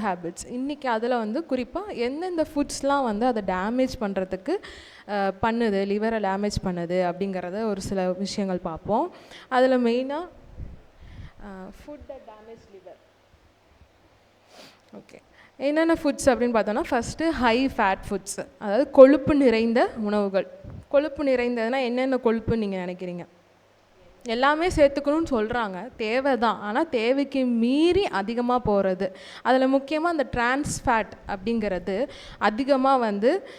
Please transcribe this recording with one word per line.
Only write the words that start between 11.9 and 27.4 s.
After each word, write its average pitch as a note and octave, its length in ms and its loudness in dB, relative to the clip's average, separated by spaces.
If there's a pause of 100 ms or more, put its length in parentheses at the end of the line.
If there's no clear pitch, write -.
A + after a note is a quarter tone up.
that C4+ 200 -14
damage A3 360 -20 (100)
liver. F3+ 220 -20 (2000)
ஓகே, - 180 -20 (420)
என்னென்ன D#4 360 2
ஃபுட்ஸ் D4+ 340 0
அப்படின்னு A#3+ 280 2
பார்த்தோம்னா, G#3 360 0
ஃபஸ்ட்டு C4+ 380 -2
ஹை B3+ 400 2
ஃபேட் G3 420 0
ஃபுட்ஸ், F#3+ 360 -6 (120)
அதாவது A3+ 320 0
கொழுப்பு C#4 440 10
நிறைந்த A#3 600 4
உணவுகள். G3+ 500 0 (420)
கொழுப்பு C#4+ 360 0
நிறைந்ததுன்னா B3 580 0
என்னென்ன B3+ 340 0
கொழுப்புன்னு A#3 400 0
நீங்க G3+ 200 -2
நினைக்கிறீங்க? F3+ 500 -8 (1000)
எல்லாமே C#4 420 2
சேர்த்துக்கணும்னு C#4+ 640 2
சொல்றாங்க, A3 640 -2
தேவை B3 420 0
தான். A3 220 0
ஆனா, G#3+ 220 -2
தேவைக்கு C4+ 640 0